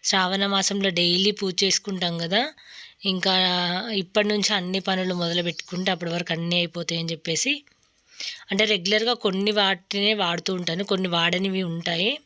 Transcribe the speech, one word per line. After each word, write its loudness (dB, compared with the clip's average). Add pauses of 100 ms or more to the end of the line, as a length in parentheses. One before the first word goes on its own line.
శ్రావణ 2
మాసంలో 2
డైలీ 2
పూజ -2
చేసుకుంటాం 0
కదా, 0 (540)
ఇంకా 0 (580)
ఇప్పటి 0
నుంచి 2
అన్ని -2
పనులు 0
మొదలు 0
పెట్టుకుంటే -2
అప్పటి -2
వరకు -2
అన్నీ -2
అయిపోతాయని -2
చెప్పేసి, -2 (880)
అంటే 2
రెగ్యులర్గా 0
కొన్ని 0
వాటినే 0
వాడుతూ 0
ఉంటాను, -2
కొన్ని 0
వాడనివి 0
ఉంటాయి. -2